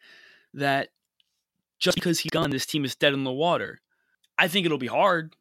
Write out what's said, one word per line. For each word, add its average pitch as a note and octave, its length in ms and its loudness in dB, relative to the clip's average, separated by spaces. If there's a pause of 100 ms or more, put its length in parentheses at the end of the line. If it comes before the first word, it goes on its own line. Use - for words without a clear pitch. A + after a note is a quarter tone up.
(520)
that C#3 360 -2 (920)
just F3 180 2
because E3+ 240 0
he's D#3 100 -6
gone, D#3+ 200 0
this C3 160 -4
team D3 180 -2
is B2+ 120 -4
dead D3 160 2
in C#3 120 -2
the C3 60 -4
water. C#3 520 -2 (560)
I F3 100 6
think F3 180 0
it'll D3+ 120 0
be B2+ 80 -6
hard. D#3+ 540 0